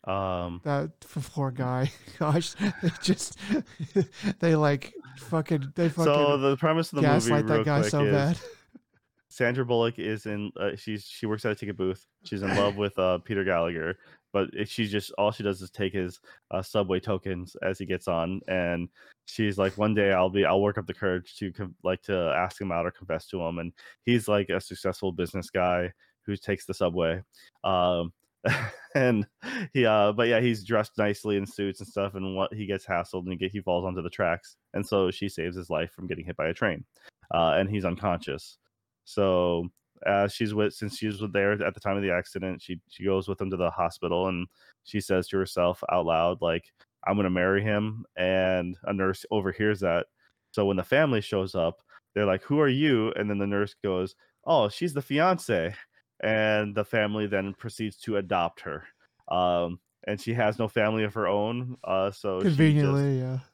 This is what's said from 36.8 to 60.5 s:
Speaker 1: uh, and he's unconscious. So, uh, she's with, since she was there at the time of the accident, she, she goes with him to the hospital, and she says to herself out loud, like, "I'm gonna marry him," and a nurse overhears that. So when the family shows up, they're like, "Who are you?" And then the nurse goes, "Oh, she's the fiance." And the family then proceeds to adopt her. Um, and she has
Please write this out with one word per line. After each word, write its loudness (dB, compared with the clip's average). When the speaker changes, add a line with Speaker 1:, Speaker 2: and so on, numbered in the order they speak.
Speaker 1:
uh, 4
and 2
he's -2
unconscious. -4
So, 2
uh, 4
she's -4
with, 0
since -8
she -4
was -6
there 2
at -2
the -16
time -2
of -2
the 0
accident, -4
she, -10
she -14
goes 0
with -6
him -4
to -4
the 0
hospital, -2
and -4
she -4
says 0
to -2
herself 0
out 2
loud, 2
like, -2
"I'm 2
gonna 2
marry 2
him," -2
and 0
a -2
nurse -2
overhears 0
that. 0
So 0
when 2
the -2
family 2
shows -2
up, 0
they're 2
like, 2
"Who 0
are 4
you?" 2
And -2
then -2
the 0
nurse -2
goes, -2
"Oh, 4
she's -4
the -2
fiance." 0
And 2
the 0
family 0
then -2
proceeds -8
to -2
adopt 0
her. -10
Um, 2
and -2
she -4
has 2